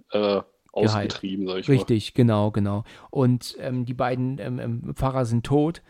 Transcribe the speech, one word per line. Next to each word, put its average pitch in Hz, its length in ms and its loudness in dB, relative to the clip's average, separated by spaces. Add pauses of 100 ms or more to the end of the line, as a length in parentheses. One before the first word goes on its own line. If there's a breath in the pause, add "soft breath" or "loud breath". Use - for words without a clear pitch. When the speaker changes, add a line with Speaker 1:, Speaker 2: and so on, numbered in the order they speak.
(120)
Speaker 1:
äh, 101 300 2 (320)
Speaker 2:
Geheilt. 104 400 2
Speaker 1:
ausgetrieben, 95 340 -6
sag 92 120 -4
ich 95 80 -8
mal. 143 60 4
Speaker 2:
Richtig, 120 400 2
genau, 107 380 4
genau. 101 320 -2 (260 loud breath)
Und, 123 500 0
ähm, 127 260 -6
die 127 100 -6
beiden, 127 440 -2
ähm, 123 200 -6
ähm, 120 360 -6
Pfarrer 131 300 0
sind 117 200 0
tot. 147 440 2